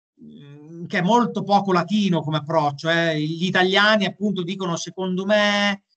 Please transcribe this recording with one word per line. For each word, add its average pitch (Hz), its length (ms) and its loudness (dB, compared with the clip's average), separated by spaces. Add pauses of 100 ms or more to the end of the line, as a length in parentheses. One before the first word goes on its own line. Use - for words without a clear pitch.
(220)
mm, 151 640 -18
che 185 140 -4
è 170 40 0
molto 214 400 2
poco 196 300 2
latino 180 480 2
come 156 180 -4
approccio, 147 520 0
eh. 165 300 0
Gli 160 260 -4
italiani 196 580 2
appunto 185 380 -4
dicono: 180 340 -4
"Secondo 185 480 -6
me, 202 600 0 (120)